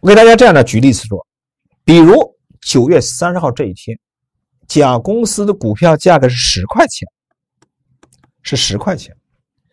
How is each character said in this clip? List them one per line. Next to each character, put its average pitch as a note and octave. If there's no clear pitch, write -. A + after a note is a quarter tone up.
我 -
给 G3+
大 A3
家 A3+
这 A#3
样 G#3
的 C#3
举 A2+
例 C3+
子 A2
说， G2+
比 D#3+
如 D#4+
九 C3
月 E3
三 E3
十 F3+
号 D3+
这 B2
一 G2
天， A2
甲 C3
公 G#3+
司 G3+
的 G3+
股 A2+
票 D#3+
价 D#3+
格 C3
是 B2
十 G2
块 C#4+
钱， -
是 -
十 -
块 -
钱。 -